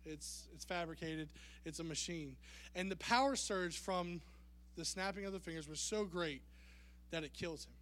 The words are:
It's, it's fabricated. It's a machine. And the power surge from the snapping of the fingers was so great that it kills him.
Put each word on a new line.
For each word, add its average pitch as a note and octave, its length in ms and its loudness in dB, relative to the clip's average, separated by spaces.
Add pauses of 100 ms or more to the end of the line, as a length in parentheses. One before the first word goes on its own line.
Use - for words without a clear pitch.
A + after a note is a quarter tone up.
It's, D#3 400 -6 (100)
it's D#3 100 -8
fabricated. D#3+ 640 0 (340)
It's D#3+ 160 -4
a E3+ 40 0
machine. D#3 520 -2 (380)
And F#3 160 2
the F#3 60 2
power C4 380 8
surge F#3 440 2
from F3 420 2 (560)
the E3 80 -4
snapping F#3+ 400 0
of G3 80 -2
the F#3+ 80 -2
fingers E3 260 -4
was D3+ 140 -4
so G#3+ 240 2
great E3 380 2 (680)
that D#3+ 140 2
it C#3+ 80 -6
kills E3 320 -2
him. - 180 -16